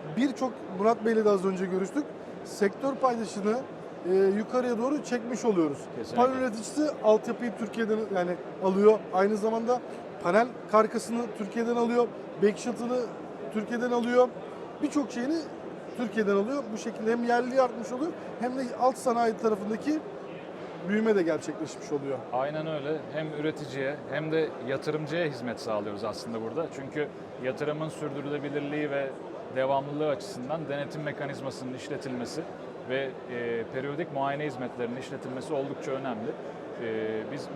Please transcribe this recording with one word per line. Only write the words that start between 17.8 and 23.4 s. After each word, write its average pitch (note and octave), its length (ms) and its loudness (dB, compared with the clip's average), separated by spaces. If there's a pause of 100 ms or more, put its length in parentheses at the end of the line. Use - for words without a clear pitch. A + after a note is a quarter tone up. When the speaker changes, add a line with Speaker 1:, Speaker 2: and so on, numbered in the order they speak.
Speaker 1:
oluyor C#4+ 200 -2 (280)
hem B3 180 -2
de C4+ 40 -2 (180)
alt B3+ 160 6
sanayi A#3 400 2
tarafındaki A3 640 2 (880)
büyüme G#3+ 280 4
de F#3+ 60 6
gerçekleşmiş D#3 720 -2
oluyor. C#3 260 -2 (140)
Speaker 2:
Aynen D3 340 0
öyle. D3+ 300 -2 (180)
Hem D#3 120 -2 (140)